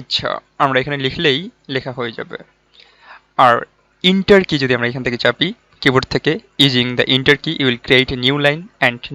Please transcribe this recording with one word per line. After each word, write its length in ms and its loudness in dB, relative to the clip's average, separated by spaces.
ইচ্ছা 280 -6
আমরা 180 2
এখানে 240 -4
লিখলেই 340 -2
লেখা 220 -8
হয়ে 200 -6
যাবে। 200 -12
আর 100 6
এন্টার 380 4
কি 140 -2
যদি 140 0
আমরা 140 -2
এখান 160 -8
থেকে 180 -4
চাপি 240 0
কিবোর্ড 240 2
থেকে, 160 -2
using 220 0
the 60 2
enter 280 2
key 160 -6
you 100 0
will 160 -2
create 320 2
a 80 -8
new 200 0
line 160 0
and 140 -2